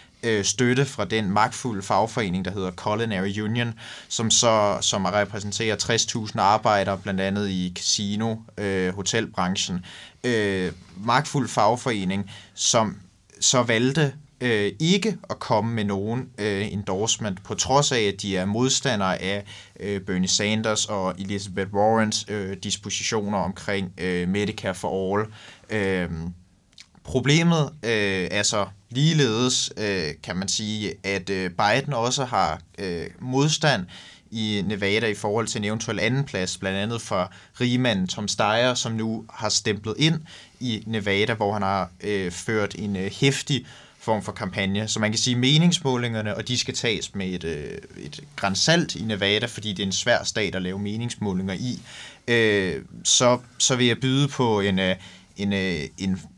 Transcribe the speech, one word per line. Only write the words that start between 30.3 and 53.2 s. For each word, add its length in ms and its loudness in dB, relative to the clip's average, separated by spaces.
man 120 -2
sige, 540 -4
at, 280 -2
øh, 200 -2
Biden 420 2
også 320 0
har, 360 0
øh, 280 -4
modstand 640 2
i 360 -2
Nevada 400 0
i 80 0
forhold 320 -2
til 120 -4
en 60 -2
eventuel 360 -4
andenplads, 560 0
blandt 220 -2
andet 240 -4
fra 280 -2
rigmanden 460 2
Tom 220 -6
Steyer, 460 2
som 180 -4
nu 380 -4
har 180 -6
stemplet 500 -2
ind 220 2
i 260 -4
Nevada, 480 0
hvor 180 0
han 100 -2
har, 280 0
øh, 300 -2
ført 480 -2
en, 180 -4
øh, 140 -4
heftig 460 0
form 220 -2
for 100 -8
kampagne. 560 -2
Så 120 -4
man 100 2
kan 80 -2
sige, 180 0
meningsmålingerne, 1000 2
og 120 -6
de 100 -2
skal 160 -4
tages 400 -2
med 120 -4
et, 180 -6
øh, 260 -6
et 240 -14
gran 180 0
salt 420 2
i 60 -8
Nevada, 440 2
fordi 260 -8
det 100 -4
er 40 0
en 60 -2
svær 320 2
stat 300 -2
at 80 -4
lave 160 -4
meningsmålinger 760 -4
i. 260 -6
Øh, 540 4
så, 340 4